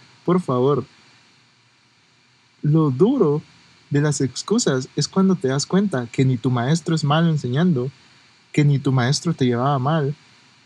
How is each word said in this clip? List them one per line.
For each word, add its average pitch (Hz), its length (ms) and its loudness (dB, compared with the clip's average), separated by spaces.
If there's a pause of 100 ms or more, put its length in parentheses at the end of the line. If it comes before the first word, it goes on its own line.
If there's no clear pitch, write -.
(240)
Por 180 160 0
favor. 135 440 0 (1800)
Lo 151 280 2
duro 160 520 2 (480)
de 143 100 0
las 147 200 0
excusas 139 760 -2
es 147 100 -2
cuando 190 300 2
te 131 120 -2
das 139 180 -2
cuenta 180 440 -2
que 135 140 0
ni 131 120 0
tu 127 140 -2
maestro 147 460 -2
es 151 80 -4
malo 160 260 2
enseñando, 139 600 -2 (640)
que 151 120 2
ni 143 160 2
tu 139 100 -2
maestro 131 440 0
te 131 120 0
llevaba 127 320 0
mal, 147 380 -2 (500)